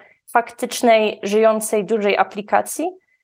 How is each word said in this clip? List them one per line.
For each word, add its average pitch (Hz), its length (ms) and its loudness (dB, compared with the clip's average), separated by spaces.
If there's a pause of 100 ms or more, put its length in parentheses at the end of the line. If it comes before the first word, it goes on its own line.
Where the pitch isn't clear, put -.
(320)
faktycznej, 226 920 0
żyjącej, 214 640 0
dużej 202 320 0
aplikacji 294 760 -2 (320)